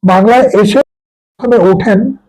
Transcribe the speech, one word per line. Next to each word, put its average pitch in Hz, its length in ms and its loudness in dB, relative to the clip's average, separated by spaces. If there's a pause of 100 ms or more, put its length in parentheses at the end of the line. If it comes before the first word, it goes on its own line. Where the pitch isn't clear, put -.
বাংলায় 214 500 2
এসে 208 280 0 (560)
প্রথমে 233 320 0
ওঠেন 208 440 -2 (160)